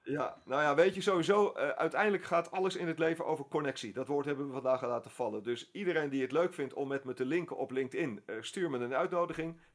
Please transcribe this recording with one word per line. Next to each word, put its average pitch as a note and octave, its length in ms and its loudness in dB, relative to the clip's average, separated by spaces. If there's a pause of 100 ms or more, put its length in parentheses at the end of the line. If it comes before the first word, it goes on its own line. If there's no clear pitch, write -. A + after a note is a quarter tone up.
Ja, C#3 420 -4
nou C#3 160 2
ja, C#3+ 140 6
weet F3+ 200 8
je, F#3+ 60 -4
sowieso, G3+ 500 4
eh, C3+ 180 -2
uiteindelijk F3+ 540 2
gaat E3+ 280 0
alles F#3+ 240 0
in F3 120 -4
het D#3+ 120 -2
leven E3 260 2
over D3+ 220 -2
connectie. C3+ 460 -2
Dat B2+ 140 -6
woord C#3+ 180 0
hebben C#3+ 220 -4
we C3 60 -8
vandaag B2+ 280 0
laten A#2 300 -4
vallen. G#2+ 320 -4
Dus A#2+ 280 -4
iedereen D#3+ 380 0
die C3+ 120 0
het B2+ 100 -2
leuk F3 220 2
vindt C3+ 200 -4
om C#3 140 -4
met C3+ 160 -4
me B2+ 100 -6
te B2+ 120 -2
linken E3 320 -2
op C3+ 140 -4
LinkedIn, C3 540 -2
eh, - 160 -6
stuur F3 280 -4
me C3 80 -2
een B2 180 -2
uitnodiging. E3 640 -2 (160)